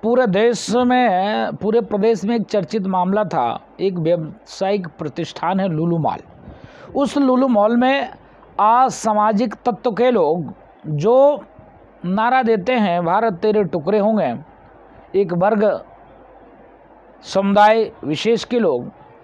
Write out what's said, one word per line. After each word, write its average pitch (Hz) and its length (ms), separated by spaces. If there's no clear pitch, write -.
पूरे 240 240
देश 208 480
में, 226 800
पूरे 220 260
प्रदेश 202 440
में 233 100
एक 214 100
चर्चित 202 420
मामला 190 360
था। 131 360
एक 190 120
व्यावसायिक 175 920
प्रतिष्ठान 165 720
है 196 80
लुलु 170 300
मॉल। 131 200
उस 277 220
लुलु 262 300
मॉल 220 300
में 269 320
असामाजिक 220 960
तत्व 240 380
के 240 200
लोग 170 420
जो 233 580
नारा 226 380
देते 226 300
हैं, 180 320
"भारत 202 280
तेरे 214 300
टुकड़े 180 360
होंगे", 196 360
एक 190 180
वर्ग 196 500
समुदाय 208 680
विशेष 196 400
के 240 160
लोग, 151 320